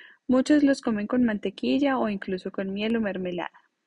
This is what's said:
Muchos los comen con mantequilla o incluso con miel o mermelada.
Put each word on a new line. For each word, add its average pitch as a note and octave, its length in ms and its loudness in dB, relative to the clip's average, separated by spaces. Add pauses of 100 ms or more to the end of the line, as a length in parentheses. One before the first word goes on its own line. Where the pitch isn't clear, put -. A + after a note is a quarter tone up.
(260)
Muchos C4 360 4
los C#4 180 4
comen G#3 260 -2
con B3+ 180 2
mantequilla A#3+ 760 0
o A3+ 100 0
incluso F#3+ 420 -6
con G3 220 -6
miel G#3+ 240 -2
o A3+ 40 0
mermelada. F#3 600 -6 (260)